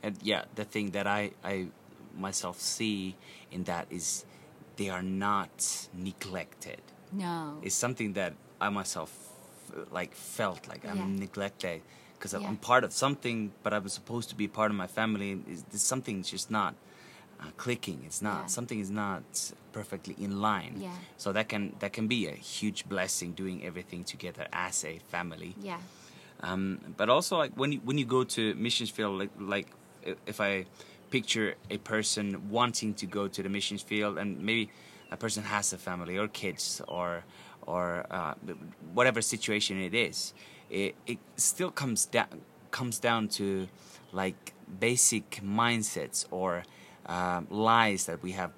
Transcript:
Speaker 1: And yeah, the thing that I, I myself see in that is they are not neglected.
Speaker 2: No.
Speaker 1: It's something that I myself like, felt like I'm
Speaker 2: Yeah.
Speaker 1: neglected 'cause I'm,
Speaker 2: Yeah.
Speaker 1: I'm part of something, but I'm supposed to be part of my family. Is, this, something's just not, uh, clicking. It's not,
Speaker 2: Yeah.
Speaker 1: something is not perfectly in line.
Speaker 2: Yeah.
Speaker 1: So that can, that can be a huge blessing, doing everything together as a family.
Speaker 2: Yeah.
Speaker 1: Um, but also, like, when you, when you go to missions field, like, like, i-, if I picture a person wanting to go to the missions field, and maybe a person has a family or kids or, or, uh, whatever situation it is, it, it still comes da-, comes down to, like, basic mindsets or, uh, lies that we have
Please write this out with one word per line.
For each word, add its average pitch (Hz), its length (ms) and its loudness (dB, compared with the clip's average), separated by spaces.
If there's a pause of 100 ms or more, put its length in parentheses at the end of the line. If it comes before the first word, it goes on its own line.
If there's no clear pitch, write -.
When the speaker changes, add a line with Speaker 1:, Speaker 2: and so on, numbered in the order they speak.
Speaker 1:
And 101 180 -2
yeah, 101 220 4 (100)
the 107 100 -2
thing 101 280 0
that 101 160 2
I, 104 240 2 (100)
I 92 240 -2 (500)
myself 95 440 -2
see 98 560 0 (340)
in 90 140 -4
that 87 260 -2
is - 340 -2 (520)
they 98 140 0
are 90 120 -2
not 98 920 0
neglected. 92 880 -8 (320)
Speaker 2:
No. 170 500 -2
Speaker 1:
It's 95 120 -2
something 120 380 0
that 90 220 0 (260)
I 101 80 4
myself 95 580 -4 (640)
like, 90 240 -4
felt - 540 -2
like - 160 -12
I'm 101 120 -4
Speaker 2:
Yeah. 98 300 0
Speaker 1:
neglected 92 560 -4 (360)
'cause - 160 -6
I'm, 101 80 -2
Speaker 2:
Yeah. 101 60 -4
Speaker 1:
I'm 104 80 -2
part 123 280 6
of 95 80 -2
something, 120 600 2 (100)
but 104 120 2
I'm 98 140 0
supposed 113 420 -4
to - 40 -10
be 104 140 0
part 107 220 4
of 104 60 2
my 92 100 -2
family. 101 600 0
Is, 85 180 -8
this, - 180 -2
something's 123 480 0
just 95 200 -4
not, 104 240 4 (640)
uh, - 200 -10
clicking. 95 480 -2
It's - 160 -6
not, 104 200 0
Speaker 2:
Yeah. 90 40 -8
Speaker 1:
something 117 340 -2
is 95 100 -2
not 101 640 -2 (200)
perfectly 101 460 -6
in 98 220 0
line. 101 400 2
Speaker 2:
Yeah. 185 120 -6 (260)
Speaker 1:
So 98 140 -2
that 110 180 2
can, 104 300 -2
that 101 120 -2
can 110 160 0
be 113 180 4
a 71 80 -4
huge - 540 -4
blessing, 90 460 0
doing 92 300 -4
everything 87 400 -8
together 82 480 -8
as 90 320 -2
a 80 140 -6 (120)
family. 85 500 -4
Speaker 2:
Yeah. 185 200 -8 (600)
Speaker 1:
Um, 95 560 -2
but 107 140 4
also, 175 260 6
like, 151 180 4
when 139 180 2
you, 135 120 0
when 135 140 2
you 135 80 4
go 127 180 6
to 110 300 2
missions 110 360 0
field, 101 280 0
like, 101 200 -2
like, 101 300 0 (380)
i-, 90 80 -2 (120)
if 104 140 -6
I 98 260 2 (440)
picture 110 440 2 (160)
a 101 80 -2
person 104 720 0
wanting 113 440 4
to 101 120 -6
go 98 220 0
to 95 140 -4
the 95 80 -2
missions 101 320 -2
field, 104 360 2
and 98 240 -2
maybe 107 280 2 (400)
a - 60 -6
person 107 280 -2
has 104 280 2
a 92 60 -6
family 87 400 -4
or 107 100 2
kids - 600 -4
or, 87 340 -2 (440)
or, 87 440 0
uh, 85 240 -2 (600)
whatever 120 280 6
situation 107 560 2
it 92 160 0
is, - 380 2 (360)
it, 98 260 0 (120)
it 120 120 -2 (180)
still - 340 2
comes 123 360 0
da-, 117 200 4 (440)
comes 123 280 -2
down 113 300 4
to, 95 400 0 (440)
like, 95 400 -2 (280)
basic 113 640 4
mindsets 107 840 2
or, 90 340 2 (420)
uh, 90 340 2 (100)
lies 110 560 6
that 82 160 -4
we 92 100 -4
have 92 260 -2